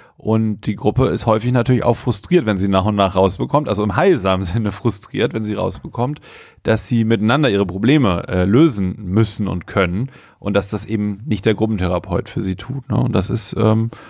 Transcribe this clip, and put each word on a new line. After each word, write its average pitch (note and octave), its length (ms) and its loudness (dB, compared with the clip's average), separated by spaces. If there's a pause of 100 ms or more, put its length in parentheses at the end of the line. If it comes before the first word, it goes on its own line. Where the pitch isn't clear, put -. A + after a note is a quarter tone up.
(180)
Und A2 480 -2
die G#2 80 -2
Gruppe A2+ 320 0
ist A2 200 -2
häufig A2 260 2
natürlich B2 320 2
auch A#2+ 120 2
frustriert, C#3 480 0
wenn G#2+ 140 0
sie F#2+ 100 0
nach F#2+ 160 2
und G#2 120 0
nach F#2+ 180 2
rausbekommt, B2 540 0
also G#2 160 0
im G2 120 -2
heilsamen G2+ 460 2
Sinne G2+ 300 -2
frustriert, G#2 600 -4
wenn A2 120 -4
sie G#2+ 100 -4
rausbekommt, A2 680 -6 (440)
dass A2 240 0
sie A#2 160 2
miteinander A2+ 440 4
ihre G2+ 160 4
Probleme, G2+ 640 2
äh, F2+ 160 0
lösen G#2 540 4
müssen G#2 500 0
und F#2 200 -6
können G2 420 -2 (300)
und G2+ 140 -4
dass G2 160 0
das G#2 140 -6
eben G#2 400 -4
nicht G#2+ 220 -2
der A2 80 4
Gruppentherapeut F#2 760 -2
für - 140 -6
sie F#2 140 -4
tut, - 340 -10
ne? G#2+ 60 -2
Und A#2+ 180 0
das G2 160 0
ist, - 260 -4
ähm, A2 340 2 (200)